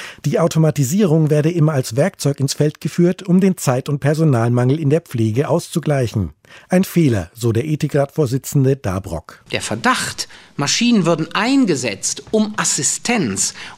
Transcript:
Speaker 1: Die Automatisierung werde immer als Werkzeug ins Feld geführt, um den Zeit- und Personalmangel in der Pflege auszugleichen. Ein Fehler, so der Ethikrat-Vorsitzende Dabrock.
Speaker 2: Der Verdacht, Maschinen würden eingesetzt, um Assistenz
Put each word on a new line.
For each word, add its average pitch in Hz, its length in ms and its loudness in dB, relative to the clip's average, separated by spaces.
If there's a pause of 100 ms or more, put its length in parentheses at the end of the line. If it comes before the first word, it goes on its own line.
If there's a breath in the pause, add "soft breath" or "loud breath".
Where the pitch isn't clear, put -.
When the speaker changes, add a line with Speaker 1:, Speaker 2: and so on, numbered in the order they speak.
(240 loud breath)
Speaker 1:
Die 151 160 0
Automatisierung 160 920 2
werde 151 200 2
immer 160 220 2
als 127 220 -4
Werkzeug 143 440 -2
ins 135 140 0
Feld 151 280 -2
geführt, 175 420 0
um 180 160 4
den 190 180 2
Zeit- 131 320 -2
und 143 100 -2
Personalmangel 131 800 2
in 139 120 0
der 165 100 2
Pflege 113 480 -2
auszugleichen. 135 840 -2 (360 loud breath)
Ein 185 140 4
Fehler, 120 500 0
so 113 180 -2
der 110 140 0
Ethikrat-Vorsitzende 139 1080 0
Dabrock. 92 760 -8
Speaker 2:
Der 107 100 -2
Verdacht, - 680 -4 (280 loud breath)
Maschinen 208 500 2
würden 160 280 0
eingesetzt, 185 960 0
um 214 280 0
Assistenz 156 1000 -2 (220 loud breath)